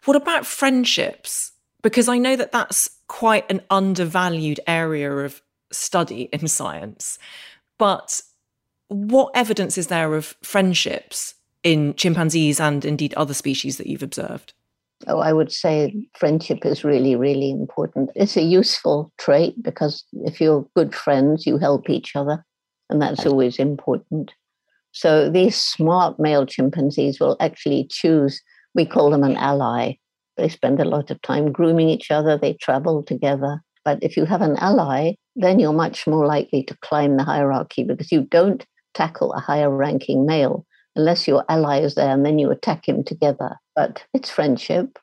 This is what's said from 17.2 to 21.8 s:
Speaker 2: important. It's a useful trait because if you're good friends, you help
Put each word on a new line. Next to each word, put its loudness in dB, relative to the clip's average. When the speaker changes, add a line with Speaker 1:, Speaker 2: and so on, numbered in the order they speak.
Speaker 2:
important. -4
It's 0
a 2
useful 2
trait 2
because -4
if -6
you're 4
good 2
friends, 2
you 0
help 0